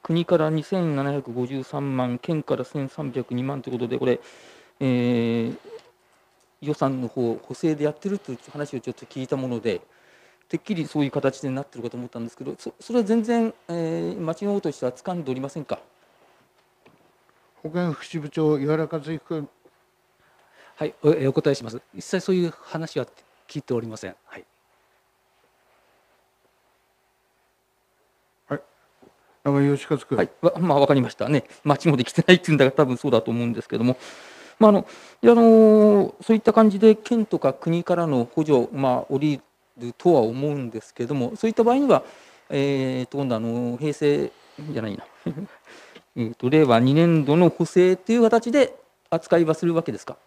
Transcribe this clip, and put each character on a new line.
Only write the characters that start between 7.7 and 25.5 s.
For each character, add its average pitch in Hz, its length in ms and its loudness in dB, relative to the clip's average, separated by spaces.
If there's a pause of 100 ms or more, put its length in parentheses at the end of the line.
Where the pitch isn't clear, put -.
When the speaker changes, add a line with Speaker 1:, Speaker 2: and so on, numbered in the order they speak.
Speaker 1:
で 143 80 -4
や 147 60 0
っ 147 40 -14
て - 140 -10
る 196 100 -4
と 135 140 -14
い - 20 -10
う 117 40 -14 (120)
話 147 260 -10
を 117 40 -8
ち - 80 -12
ょ - 40 -8
っ - 20 -14
と - 120 -20
聞 - 160 -12
い - 60 -10
た 143 80 -4
も 131 100 -6
の 120 140 -6
で、 104 200 -4 (680)
て - 80 -6
っ - 40 -8
き 214 140 -8
り 160 140 -6
そ 151 120 -4
う 147 40 2
い 139 40 -2
う - 40 -6
形 135 280 -2
で 139 100 -8
な 131 120 -8
っ - 40 -14
て - 120 -20
る 117 60 -12
か 120 60 -8
と 123 60 -14
思 120 100 -10
っ - 20 -16
た - 100 -16
ん 117 60 -10
で 120 60 -12
す - 60 -20
け - 60 -18
ど、 139 160 -12
そ-、 - 220 -14
そ - 120 -14
れ 247 60 0
は 226 60 0
全 220 180 0
然、 233 320 -2 (140)
え 170 40 -10 (440)
ー、 - 40 -12
町 170 240 -8
の 202 100 -2
方 202 80 -4
と 160 100 -4
し - 80 -18
て - 40 -6
は 123 60 -2
掴 180 240 -10
ん 175 80 -8
で 135 80 -8
お 127 40 -4
り 127 60 -8
ま 135 80 -8
せ 160 120 -12
ん 139 40 -14
か？ - 140 -8 (1800)
Speaker 2:
保 160 80 -12
健 175 220 -4
福 - 120 -12
祉 - 160 -10
部 147 80 -12
長、 151 300 0
岩 143 140 -2
原 156 160 -2
克 156 240 -10
之 151 120 -12
君。 151 240 -8 (1300)
Speaker 3:
は 151 120 -6
い、 151 160 -8
お-、 147 80 4
え 165 100 2
ー、 135 80 0
お 135 60 0
答 151 160 0
え 139 40 0
し - 80 -8
ま 110 80 -12
す。 113 100 -12 (140)
一 95 100 -16
切 - 140 -4
そ 185 140 -2
う - 20 2
い 180 120 0
う 160 40 -6 (120)
話 - 360 -8
は 123 80 -6 (400)
聞 - 120 -12
い 139 40 -10
て - 120 -4
お 117 60 -2
り 117 60 -12
ま 110 100 -14
せ 98 120 -14
ん。 90 160 -18
は - 140 -20
い。 95 60 -20 (4000)